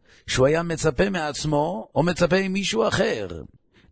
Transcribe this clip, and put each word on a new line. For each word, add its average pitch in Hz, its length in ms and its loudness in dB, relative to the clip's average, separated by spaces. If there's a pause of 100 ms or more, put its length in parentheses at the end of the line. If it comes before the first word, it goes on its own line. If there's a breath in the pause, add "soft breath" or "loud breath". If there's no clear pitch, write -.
(280 soft breath)
שהוא 127 200 4
היה 160 160 2
מצפה 165 460 0
מעצמו 156 840 -2
או 135 80 2
מצפה 175 380 2
ממישהו 196 460 -2
אחר. 127 400 -2 (640 soft breath)